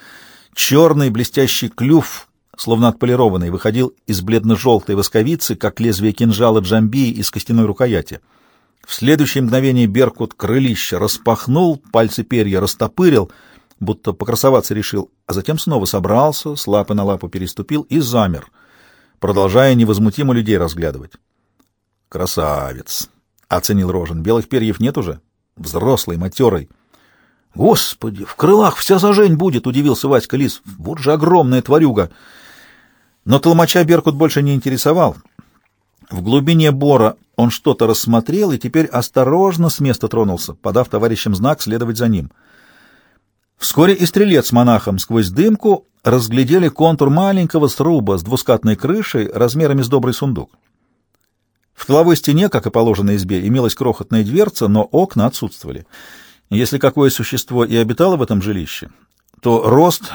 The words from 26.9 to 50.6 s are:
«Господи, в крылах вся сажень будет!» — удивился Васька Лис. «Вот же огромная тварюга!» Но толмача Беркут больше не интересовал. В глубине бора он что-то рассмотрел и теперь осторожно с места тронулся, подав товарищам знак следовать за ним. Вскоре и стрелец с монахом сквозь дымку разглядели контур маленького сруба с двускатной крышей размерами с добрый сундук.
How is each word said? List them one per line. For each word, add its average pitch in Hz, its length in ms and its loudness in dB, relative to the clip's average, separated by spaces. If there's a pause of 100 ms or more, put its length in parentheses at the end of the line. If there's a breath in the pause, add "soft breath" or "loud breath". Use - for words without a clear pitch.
«Господи, 110 720 -2
в - 120 -18
крылах 196 420 2
вся 190 200 2
сажень 196 380 4
будет!» — 151 320 -2
удивился 135 400 0
Васька 131 300 0
Лис. 139 240 -4 (160)
«Вот 95 220 -10
же 135 140 0
огромная 156 480 2
тварюга!» 135 480 2 (1160 soft breath)
Но 131 140 2
толмача 165 440 2
Беркут 160 320 2
больше 151 260 0
не 143 140 0
интересовал. 139 600 0 (920)
В 90 120 -8
глубине 143 500 2
бора 135 460 2 (180)
он 117 160 2
что-то - 360 0
рассмотрел 117 640 0
и 127 60 -2
теперь 156 280 -2
осторожно 165 840 0
с - 100 -6
места 131 280 -2
тронулся, 104 460 -2
подав 104 360 -2
товарищам 110 460 -2
знак 131 260 -2
следовать 117 360 -4
за 120 100 -2
ним. 90 240 -2 (1300 soft breath)
Вскоре 180 360 2
и 180 120 -2
стрелец 185 420 2
с - 40 -6
монахом 120 460 2
сквозь 110 320 -2
дымку 202 560 0 (180)
разглядели 127 640 0
контур 151 420 0
маленького 170 580 0
сруба 131 500 0
с 85 60 -6
двускатной 110 520 0
крышей 139 560 -4
размерами 135 520 0
с 117 40 -6
добрый 127 260 0
сундук. 131 380 -6 (1200)